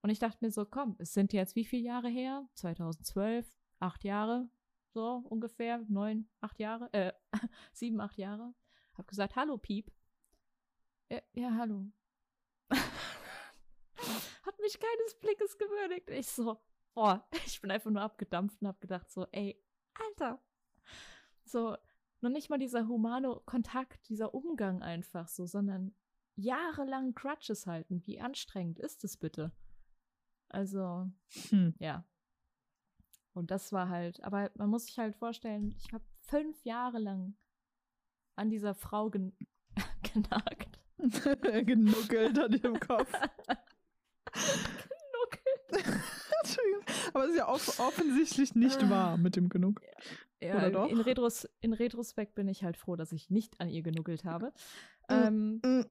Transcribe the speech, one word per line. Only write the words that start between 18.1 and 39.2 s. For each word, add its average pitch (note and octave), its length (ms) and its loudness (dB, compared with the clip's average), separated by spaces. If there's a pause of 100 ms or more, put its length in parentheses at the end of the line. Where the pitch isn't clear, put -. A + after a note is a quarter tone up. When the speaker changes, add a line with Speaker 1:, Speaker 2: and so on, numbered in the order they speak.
Speaker 1:
und G3+ 60 -2
hab G3 140 -8
gedacht F3+ 300 -8
so, F#3 200 -6
„Ey, G3+ 300 -6 (320)
Alter.“ E4+ 480 -6 (1040)
So, A3+ 300 -2 (460)
noch A#3+ 80 0
nicht C#4+ 200 -2
mal C#4+ 100 0
dieser A#3+ 280 0
humane A#3+ 580 0
Kontakt, - 640 -4
dieser A3 240 -4
Umgang A3+ 480 -2
einfach E3+ 460 -8
so, - 180 -8
sondern G3 480 -2 (420)
jahrelang C4+ 800 -2
Crutches C4+ 540 -6
halten. E3+ 380 -6
Wie - 140 -10
anstrengend F3 600 -6
ist - 240 -10
es - 140 -8
bitte? D#3 340 -6 (1000)
Also, F#3+ 600 -4 (400)
Speaker 2:
Hm. F3+ 300 6
Speaker 1:
ja. D#3+ 260 -6 (1300)
Und E3+ 180 -4
das F#3+ 200 -4
war F#3 180 0
halt, F3 340 -4
aber G3+ 320 -2
man G#3 140 0
muss A#3 160 0
sich - 140 -10
halt A3 160 -2
vorstellen, G#3+ 600 -6
ich - 160 -8
hab A3+ 80 -8 (180)
fünf D4+ 460 -2
Jahre A#3+ 340 -2
lang G3 360 -4 (1000)
an G#3+ 140 0
dieser G#3 260 0
Frau G#3+ 340 -2
gen-, F#3+ 240 -2 (420)